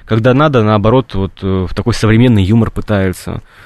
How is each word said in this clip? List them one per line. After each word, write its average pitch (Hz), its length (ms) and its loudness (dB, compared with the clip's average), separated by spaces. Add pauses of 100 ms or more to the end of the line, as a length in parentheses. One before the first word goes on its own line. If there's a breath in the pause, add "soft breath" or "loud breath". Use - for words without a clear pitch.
когда 113 300 0
надо, 139 280 2
наоборот, 107 520 0
вот, 95 280 -6
э, 95 240 -4
в - 80 -6
такой 104 200 -2
современный 113 480 2
юмор 107 280 2
пытается, 95 720 -4 (260 loud breath)